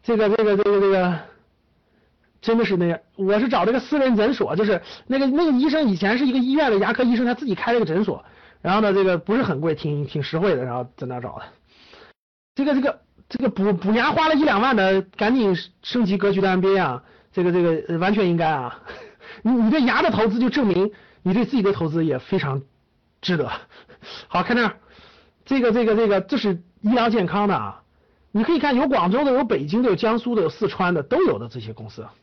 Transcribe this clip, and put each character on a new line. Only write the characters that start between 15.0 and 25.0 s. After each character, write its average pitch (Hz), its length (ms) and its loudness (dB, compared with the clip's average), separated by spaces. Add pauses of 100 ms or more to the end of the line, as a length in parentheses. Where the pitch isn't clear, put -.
赶 220 320 -2
紧 208 200 2 (280)
升 240 220 -2
级 196 120 0
格 196 160 -2
局 196 80 0
的 196 80 2
M 185 120 2
B 190 160 2
A - 20 2
啊！ 135 240 -2 (300)
这 180 120 -2
个， 175 80 2
这 180 100 2
个、 165 260 0
呃， 165 100 -2
完 196 160 0
全 196 140 2
应 170 80 2
该 165 120 0
啊！ 131 320 -4 (320)
<laughs> - 300 -20
你， 233 100 2
你 233 180 4
对 302 120 2
牙 240 200 2
的 339 80 2
投 214 180 0
资 214 100 -2
就 247 100 2
证 269 180 0
明 190 260 0 (300)
你 185 120 0
对 233 100 2
自 277 120 -4
己 214 60 2
的 175 100 2
投 156 160 -4
资 160 160 -2
也 135 140 -2
非 190 200 -4
常 139 240 -4 (580)
值 180 160 -2
得。 127 140 -4 (760)
好， 180 140 -2
看 233 140 -2
这 240 100 0
儿， - 100 -6 (680)